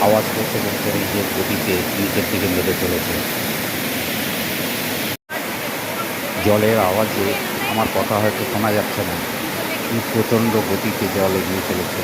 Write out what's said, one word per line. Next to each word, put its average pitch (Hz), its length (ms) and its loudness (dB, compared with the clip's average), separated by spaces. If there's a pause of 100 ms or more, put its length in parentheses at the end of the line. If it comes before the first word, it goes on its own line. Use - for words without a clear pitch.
আওয়াজ 107 180 6
করতে - 360 -2
করতে 101 400 0
নিজের 98 240 0
গতিতে 98 520 0
নিচের 95 560 0
দিকে 98 160 0
নেমে 92 340 2
চলেছে। 87 320 0 (3250)
জলের 107 340 4
আওয়াজে 98 540 2 (360)
আমার 107 260 2
কথা 104 240 2
হয়তো 107 240 2 (100)
শোনা 107 180 2
যাচ্ছে 104 320 0
না, 87 120 -2 (720)
কিন্তু 113 240 0
প্রচণ্ড 113 420 2
গতিতে 101 500 0 (100)
জল 95 160 2
এগিয়ে 95 380 0
চলেছে। 90 340 -2